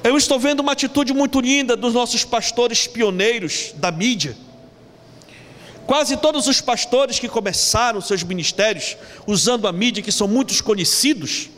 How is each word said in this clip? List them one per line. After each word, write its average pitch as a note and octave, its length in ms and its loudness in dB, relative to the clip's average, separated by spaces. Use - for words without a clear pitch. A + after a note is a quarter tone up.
Eu B3+ 140 4
estou C#4 220 2
vendo C#4+ 220 2
uma C#4+ 100 0
atitude C#4 420 0
muito C4+ 280 0
linda B3+ 340 2
dos A#3 180 0
nossos A#3 300 0
pastores A#3 640 0
pioneiros G#3 880 0
da F3 160 -2
mídia. E3 440 -2
Quase C#4 300 0
todos D4+ 320 2
os C4 140 2
pastores B3 580 0
que B3 80 -6
começaram G#3+ 720 0
seus F#3 240 -2
ministérios F#3 720 -2
usando G#3 400 2
a F#3 40 2
mídia, G#3 300 0
que G3+ 100 -4
são G3+ 160 0
muitos A#3+ 340 2
conhecidos G3+ 960 0